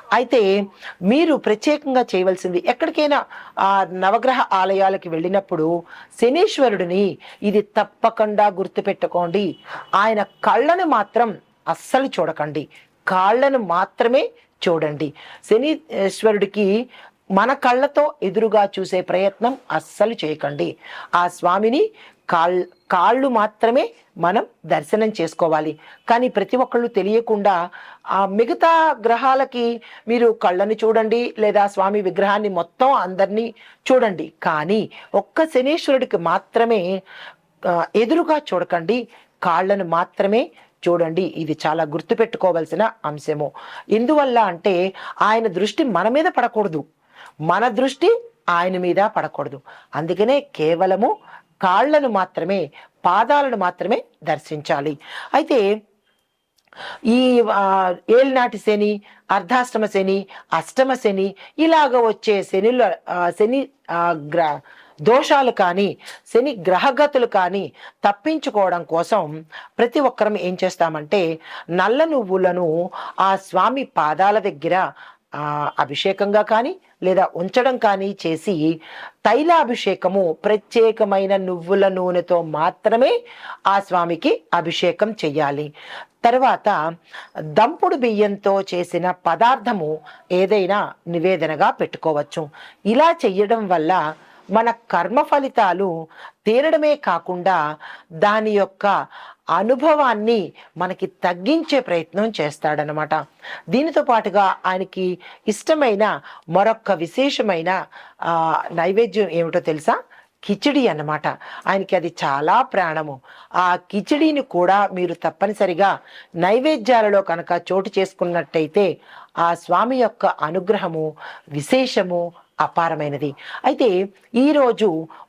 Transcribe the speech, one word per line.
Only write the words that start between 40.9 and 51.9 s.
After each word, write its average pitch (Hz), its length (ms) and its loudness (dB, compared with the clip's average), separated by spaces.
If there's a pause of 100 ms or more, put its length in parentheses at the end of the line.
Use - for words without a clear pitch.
ఇది 156 300 -6
చాలా 160 180 0
గుర్తుపెట్టుకోవాల్సిన 170 1080 -2 (140)
అంశము. 147 480 -6 (380)
ఎందువల్ల 247 480 2
అంటే 190 540 0 (280)
ఆయన 220 260 2
దృష్టి 202 380 -2
మన 196 240 0
మీద 285 160 2
పడకూడదు, 214 600 0 (560)
మన 180 280 2
దృష్టి 269 420 2 (380)
ఆయన 180 300 0
మీద 180 220 0 (160)
పడకూడదు. 143 440 -6 (340)
అందుకనే 180 460 0
కేవలము 190 760 0 (460)
కాళ్ళను 262 460 2